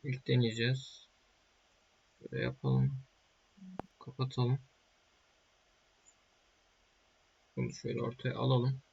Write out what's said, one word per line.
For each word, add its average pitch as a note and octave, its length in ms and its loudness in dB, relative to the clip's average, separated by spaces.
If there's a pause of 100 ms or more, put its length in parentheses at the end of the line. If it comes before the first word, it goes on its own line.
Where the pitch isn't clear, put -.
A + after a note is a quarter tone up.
İlk C3 240 -4
deneyeceğiz. B2 800 0 (1120)
Böyle B2+ 220 -4
yapalım. C3 560 2 (1000)
Kapatalım. C3 600 0 (3000)
Bunu B2 180 -2
şöyle A#2+ 280 -4
ortaya A#2+ 340 -4
alalım. B2+ 460 2 (120)